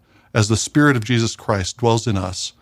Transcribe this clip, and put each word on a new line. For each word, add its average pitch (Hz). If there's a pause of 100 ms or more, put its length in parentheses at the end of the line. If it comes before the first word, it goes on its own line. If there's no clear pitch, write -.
(340)
as 107
the 110
Spirit 147
of 110
Jesus 117
Christ 98
dwells 117
in 104
us, 92